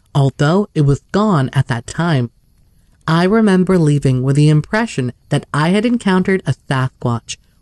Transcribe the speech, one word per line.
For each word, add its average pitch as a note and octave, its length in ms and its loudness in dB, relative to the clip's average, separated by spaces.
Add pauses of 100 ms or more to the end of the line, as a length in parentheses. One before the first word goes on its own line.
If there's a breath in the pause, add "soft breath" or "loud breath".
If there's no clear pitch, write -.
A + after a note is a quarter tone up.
(160)
although D3 580 0
it D#3 80 -2
was C#3 300 0
gone G3+ 400 0
at - 160 -2
that A#2+ 180 -6
time. D3+ 460 -4 (760)
I E3 200 0
remember F#3 520 2
leaving C#3+ 460 2
with C#3 140 0
the D3 120 4
impression D3+ 600 -2 (160)
that - 260 -4
I D3+ 160 0
had G#3 160 0
encountered F#3+ 600 0
a C3+ 80 -2
Sasquatch, B2+ 840 -6 (260)